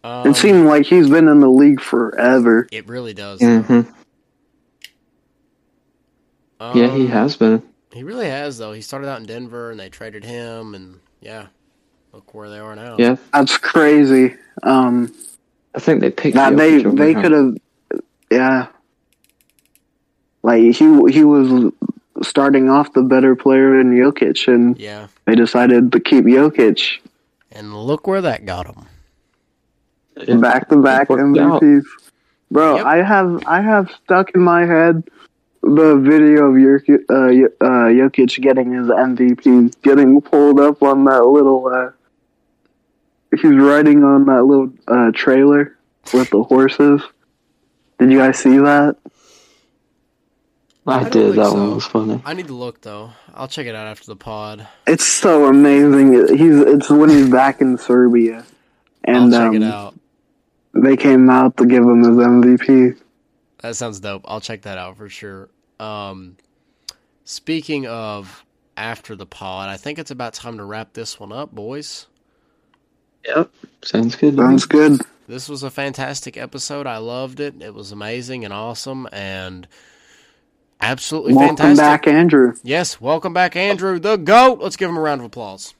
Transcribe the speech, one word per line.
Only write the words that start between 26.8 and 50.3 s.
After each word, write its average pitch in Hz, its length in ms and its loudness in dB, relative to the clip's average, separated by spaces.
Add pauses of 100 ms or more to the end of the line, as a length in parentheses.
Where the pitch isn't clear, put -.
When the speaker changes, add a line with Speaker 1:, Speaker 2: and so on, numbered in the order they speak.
Speaker 2:
And 104 240 -20
look 127 320 -8
where 190 140 -4
that 135 220 -8
got 90 220 -12
him. - 200 -20 (1300)
Speaker 3:
It, 120 240 -2
Speaker 1:
Back-to-back 131 720 0
Speaker 3:
it - 20 2
worked 139 260 0
out. - 240 0
Speaker 1:
M 147 180 4
V 147 80 -18
Ps. - 220 -20 (400)
Bro, 151 260 0
Speaker 2:
Yep. 107 100 -4
Speaker 1:
I 165 160 2
have, 190 440 -2
I 165 160 -2
have 208 280 0 (140)
stuck 185 300 -2
in 185 80 2
my 175 240 2
head 165 360 0 (600)
the 151 340 4
video 151 540 4
of 131 40 2
Jokic, 139 560 4
uh, 131 200 2
Yo-, 127 160 4 (140)
uh, 123 280 2
Jokic 131 540 0
getting 127 320 0
his 123 160 -4
M 127 260 0
V 123 180 0
P, 123 360 2 (120)
getting 139 380 4
pulled 143 400 2
up 143 220 0
on 139 220 2
that 135 200 4
little, 135 440 2
uh, 127 220 -6 (1400)
he's 156 240 2
riding 147 480 4
on 139 220 2
that 131 180 2
little, 135 260 2 (160)
uh, 120 260 0
trailer 143 640 0 (360)
with 127 180 0
the 104 120 0
horses. 135 580 2 (960)
Did 127 140 2
you 135 60 4
guys 131 200 0
see 135 200 2
that? 147 380 2 (1900)